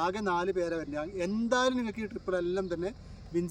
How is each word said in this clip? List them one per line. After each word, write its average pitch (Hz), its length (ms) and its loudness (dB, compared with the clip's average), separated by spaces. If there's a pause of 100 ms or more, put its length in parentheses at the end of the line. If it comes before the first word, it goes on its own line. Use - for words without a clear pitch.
ആകെ 185 180 2 (100)
നാല് 180 300 2
പേരെ 165 200 0
വരില്ല. 147 200 -4 (260)
എന്തായാലും 247 540 4
നിങ്ങൾക്ക് 220 240 -2
ഈ 208 100 -4
ട്രിപ്പിലെല്ലാം 185 600 0
തന്നെ 175 160 0 (440)
വിൻ 175 160 2